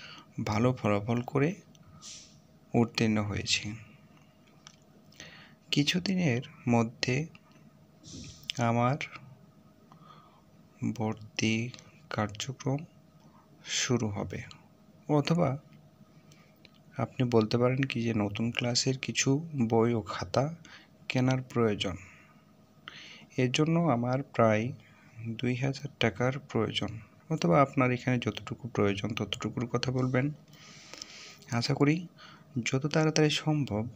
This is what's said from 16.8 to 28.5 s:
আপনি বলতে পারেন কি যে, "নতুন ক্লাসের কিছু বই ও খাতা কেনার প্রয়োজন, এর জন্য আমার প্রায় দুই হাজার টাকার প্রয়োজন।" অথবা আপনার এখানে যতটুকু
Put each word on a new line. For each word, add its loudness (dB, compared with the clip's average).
আপনি -2
বলতে 4
পারেন 2
কি -4
যে, 0
"নতুন -2
ক্লাসের -2
কিছু -2
বই 4
ও 0
খাতা -2
কেনার 2
প্রয়োজন, 0
এর 2
জন্য 2
আমার 2
প্রায় 4
দুই -2
হাজার -4
টাকার 2
প্রয়োজন।" -2
অথবা 4
আপনার 2
এখানে 0
যতটুকু -6